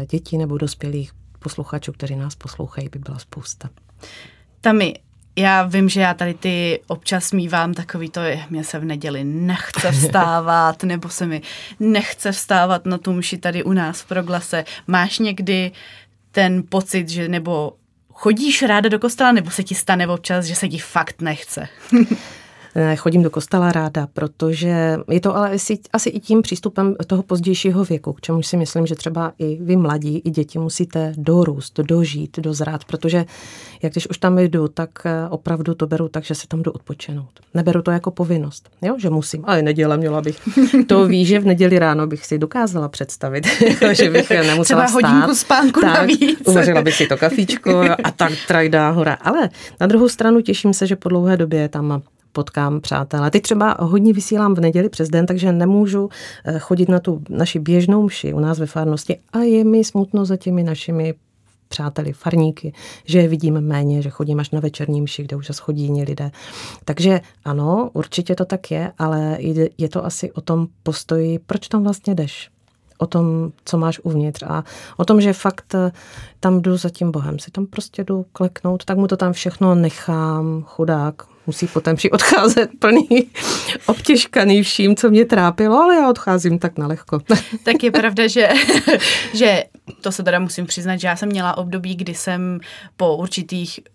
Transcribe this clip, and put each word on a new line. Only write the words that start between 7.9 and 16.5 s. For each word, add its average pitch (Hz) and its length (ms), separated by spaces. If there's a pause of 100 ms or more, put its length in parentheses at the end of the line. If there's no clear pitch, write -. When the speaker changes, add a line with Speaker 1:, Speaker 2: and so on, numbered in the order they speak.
Speaker 2:
to, 175 100
je, 156 300
mě 156 140
se 156 160
v 156 60
neděli 147 380
nechce 175 680
vstávat, 165 920
<laughs> - 0
nebo 175 260
se 175 160
mi 156 160 (380)
nechce 214 520
vstávat 185 540
na 180 120
tu 185 160
mši 175 240
tady 175 260
u 190 100
nás 175 280
v - 40
Proglase. 175 600 (220)
Máš 180 320
někdy 190 520 (600)
ten 185 380